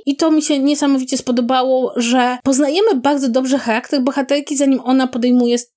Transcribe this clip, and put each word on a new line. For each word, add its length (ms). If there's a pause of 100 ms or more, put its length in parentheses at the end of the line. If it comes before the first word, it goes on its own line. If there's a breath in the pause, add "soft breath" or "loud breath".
i 100
to 160
mi 100
się 180
niesamowicie 580
spodobało, 760
że 480
poznajemy 520
bardzo 340
dobrze 280
charakter 440
bohaterki, 560
zanim 220
ona 280
podejmuje 480
s-, 220